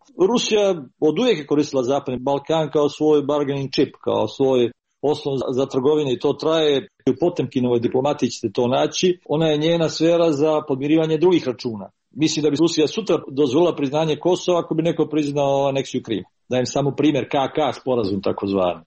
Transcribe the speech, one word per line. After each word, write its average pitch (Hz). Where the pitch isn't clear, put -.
Rusija 214
od 156
uvijek 233
je 143
koristila 139
Zapadni 131
Balkan 139
kao 147
svoj 151
bargaining 139
chip, -
kao 107
svoj 127
osnov 143
za, 120
za 131
trgovinu 139
i 120
to 143
traje. 151
U 127
Potemkinovoj 123
diplomaciji 131
ćete 110
to 123
naći. 151
Ona 160
je 151
njena 165
sfera 165
za 151
podmirivanje 151
drugih 165
računa. 110
Mislim 151
da 151
bi 139
Rusija 156
sutra 185
dozvolila 147
priznanje 147
Kosova 175
ako 165
bi 160
neko 160
priznao 143
aneksiju 135
Krima. 98
Dajem 127
samo 139
primjer 139
K -
K 143
sporazum 104
takozvani. 95